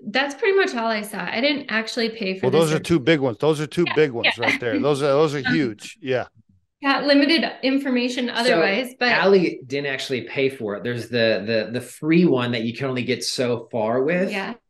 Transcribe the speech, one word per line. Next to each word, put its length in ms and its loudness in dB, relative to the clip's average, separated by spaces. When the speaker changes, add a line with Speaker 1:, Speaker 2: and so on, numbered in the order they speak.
Speaker 1:
that's 280 -2
pretty 220 2
much 180 2
all 120 -2
I 160 -2
saw. 200 -10
I 180 -4
didn't 280 0
actually 400 -2
pay 300 -4
for 80 2
Speaker 2:
Well, 40 4
Speaker 1:
the 60 4
Speaker 2:
those 140 4
are 40 2
Speaker 1:
service. 120 -4
Speaker 2:
two 120 4
big 200 4
ones. 200 0
Those 220 2
are 60 -4
two 180 -2
Speaker 1:
Yeah, 80 -4
Speaker 2:
big 180 4
ones 260 0
Speaker 1:
yeah. 60 -6
Speaker 2:
right 160 0
there. 200 -2
Those 220 2
are, 60 0
those 280 4
are 40 -4
Speaker 1:
<laughs> 60 -8
Um, 80 0
Speaker 2:
huge. 480 -4
Yeah. 240 -2
Speaker 1:
got 220 0
limited 400 4
information 680 -2
Speaker 3:
So, 60 -6
Speaker 1:
otherwise, 680 0
but 100 2
Speaker 3:
Allie 580 4
didn't 260 -4
actually 280 -4
pay 280 -2
for 260 -6
it. 80 -10
There's 260 -6
the, 360 2
the, 260 0
the 100 -4
free 440 2
one 280 2
that 100 -2
you 120 -4
can 120 -6
only 160 -4
get 200 -4
so 480 -4
far 320 0
with. 280 0
Speaker 1:
Yeah. 240 -8